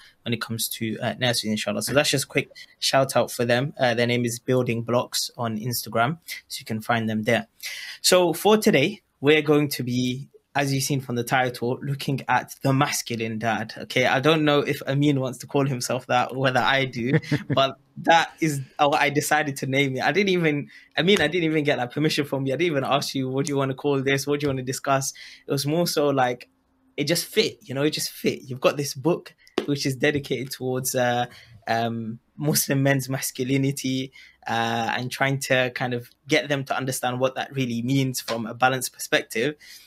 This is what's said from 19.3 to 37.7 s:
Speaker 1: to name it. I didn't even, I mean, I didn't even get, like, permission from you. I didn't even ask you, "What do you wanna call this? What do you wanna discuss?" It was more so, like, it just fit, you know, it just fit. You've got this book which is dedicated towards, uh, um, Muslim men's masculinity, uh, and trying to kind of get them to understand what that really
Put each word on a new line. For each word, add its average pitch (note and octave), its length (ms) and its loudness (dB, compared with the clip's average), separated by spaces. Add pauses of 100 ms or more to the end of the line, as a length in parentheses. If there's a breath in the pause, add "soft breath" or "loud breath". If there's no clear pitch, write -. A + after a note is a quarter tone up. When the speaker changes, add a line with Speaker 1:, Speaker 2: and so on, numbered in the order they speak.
Speaker 1:
to C#3 80 -4
name C3 320 0
it. A2+ 40 -2
I C3+ 100 2
didn't G3 180 2
even, D#3+ 400 2 (260 loud breath)
I D3 60 2
mean, F#3+ 180 6
I D3 80 2
didn't F3 160 0
even D#3+ 180 2
get, C#3+ 140 2
like, B2 160 -4
permission D3+ 320 0
from C3+ 220 -2
you. C3 80 0
I - 20 0
didn't E3+ 140 0
even C#3 140 0
ask C3+ 300 0
you, C3+ 140 -2
"What C3+ 160 0
do C#3+ 80 -2
you C#3 60 0
wanna C3+ 160 0
call C#3 260 0
this? C3+ 260 0
What C#3+ 140 0
do D3 40 -2
you D3 40 0
wanna C3 140 -2
discuss?" C3+ 500 -2 (340 loud breath)
It - 60 -6
was C#3 140 -2
more E3 200 2
so, D3 220 0
like, B2+ 400 0 (480)
it D3 80 -2
just E3+ 220 0
fit, F3+ 340 -2
you B2+ 140 -10
know, C#3 80 0
it D3+ 80 2
just - 200 -4
fit. - 300 -4
You've B2+ 220 -10
got E3 160 2
this C#3+ 160 -6
book D#3 400 -2 (320 soft breath)
which C#3+ 180 -2
is C3+ 100 0
dedicated C#3 580 -2
towards, C3 420 -4
uh, B2 320 2 (420 loud breath)
um, A2+ 500 -4 (200)
Muslim D3 440 0
men's C3+ 280 2
masculinity, C3+ 1000 -2 (360 loud breath)
uh, A#2 500 -2
and B2+ 140 -6
trying C3+ 300 0
to B2+ 340 2
kind B2 180 -4
of B2 160 -6 (180)
get C#3+ 220 2
them C#3 160 -2
to - 100 -4
understand B2+ 460 -4
what C3 140 0
that B2+ 200 -8
really A#2+ 280 -2